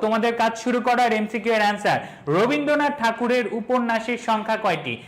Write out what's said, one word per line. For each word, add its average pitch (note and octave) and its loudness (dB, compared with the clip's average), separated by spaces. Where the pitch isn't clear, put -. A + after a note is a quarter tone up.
তোমাদের A3+ 2
কাজ A3+ 0
শুরু B3 0
করো। B3 2
আর A#3 4
এমসিকিউ G#3+ -2
এর G#3+ 2
অ্যান্সার, G3+ 2
রবীন্দ্রনাথ C#4+ 2
ঠাকুরের A#3 0
উপন্যাসের A#3 -2
সংখ্যা A3 -2
কয়টি? D3+ -2